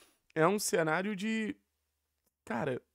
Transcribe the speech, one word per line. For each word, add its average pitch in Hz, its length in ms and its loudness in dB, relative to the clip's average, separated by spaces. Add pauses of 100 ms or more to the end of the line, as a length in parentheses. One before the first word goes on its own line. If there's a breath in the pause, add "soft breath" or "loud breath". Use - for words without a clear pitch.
(360 soft breath)
é 156 100 4
um 202 140 2
cenário 180 560 0
de, 220 400 -4 (880)
cara, 151 380 -4 (140)